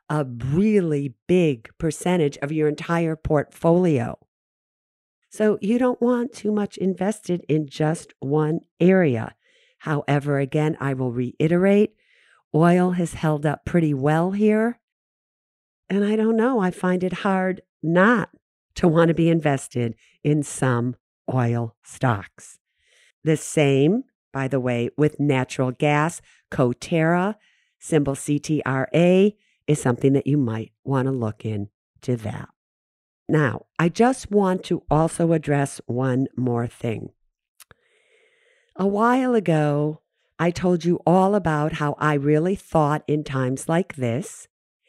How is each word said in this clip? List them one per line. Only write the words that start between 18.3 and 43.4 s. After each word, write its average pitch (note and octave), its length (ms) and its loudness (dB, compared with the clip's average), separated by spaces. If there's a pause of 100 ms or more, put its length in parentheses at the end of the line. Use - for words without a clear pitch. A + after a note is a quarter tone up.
to F3+ 120 2
want E3 200 4
to E3 60 2
be E3 140 2
invested C#3 640 -2 (280)
in D3 200 2
some B2 540 -2 (360)
oil A#2 500 -2
stocks. - 760 -6 (640)
The D#3 140 2
same, C#3+ 680 2 (280)
by C3+ 160 -6
the C3 120 -2
way, A#2+ 360 -4
with D3+ 240 0
natural C3 500 0
gas, D3 500 0 (300)
Coterra, E3+ 840 0 (420)
symbol C#3+ 360 0
C D3 240 -2
T D3 280 -2
R C3 260 -2
A, F#3 440 4 (300)
is D3 140 0
something C3 320 2
that C#3 140 0
you C#3+ 100 2
might A2+ 360 -4 (100)
want C3 240 -2
to C3+ 60 -2
look A#2 320 -4
into G#2+ 720 -6
that. G#2+ 320 -10 (800)
Now, D3+ 380 0 (120)
I E3+ 100 2
just A#3+ 420 0
want F#3+ 340 0
to - 260 -4
also D#3+ 420 0
address C#3+ 540 -2
one B2+ 400 -2 (100)
more A#2+ 300 -2
thing. A2 440 -8 (1700)
A F#3+ 100 0
while A#3+ 480 2
ago, D3+ 680 0 (360)
I E3+ 120 0
told F3 340 0
you F3 220 0
all F#3+ 280 4
about D#3 400 -2
how D3 240 -2
I D3+ 160 2
really D3+ 420 2
thought D3+ 500 0
in D3+ 180 -2
times C3 440 -4